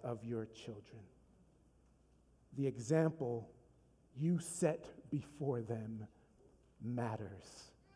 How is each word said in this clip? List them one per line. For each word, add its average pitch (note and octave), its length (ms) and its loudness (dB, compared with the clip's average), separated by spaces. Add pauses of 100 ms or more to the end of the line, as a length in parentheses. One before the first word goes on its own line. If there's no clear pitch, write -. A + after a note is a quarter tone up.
of A#2 200 -2
your A2+ 220 -2
children. A2 540 -12 (1600)
The C#3 80 2
example B2+ 840 4 (680)
you E3 240 4
set - 460 0 (240)
before C3+ 520 0
them A2 440 -4 (760)
matters. A2 920 -4 (240)